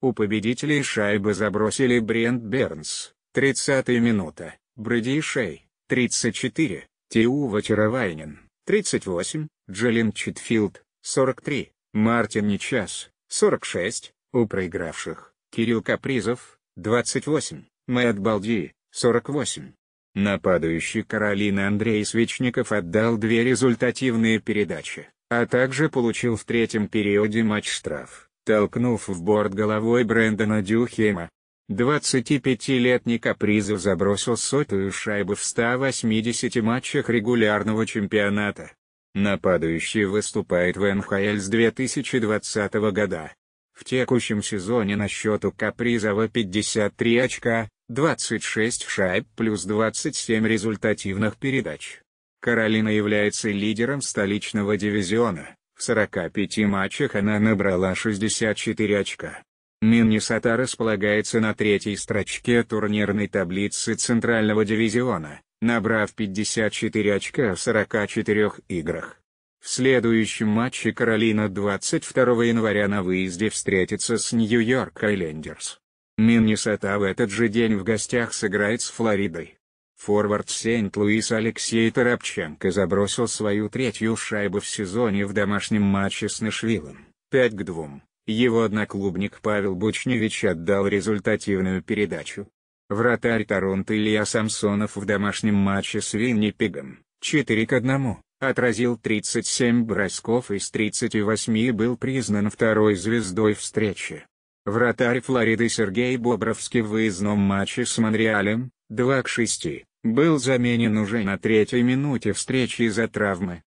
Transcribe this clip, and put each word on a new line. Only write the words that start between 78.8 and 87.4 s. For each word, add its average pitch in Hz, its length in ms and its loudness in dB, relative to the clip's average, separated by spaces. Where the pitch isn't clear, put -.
с - 100 -8
Флоридой. 98 640 -2
Форвард 104 520 0
Сент-Луис 107 800 0
Алексей 113 600 0
Торопченко 104 800 -2
забросил 98 560 0
свою 104 400 -2
третью 113 480 -2
шайбу 101 440 -2
в - 80 -10
сезоне 101 580 -2
в 98 80 -8
домашнем 104 480 0
матче 98 480 0
с - 100 -8
Нэшвиллом, 110 680 -4
пять 123 240 2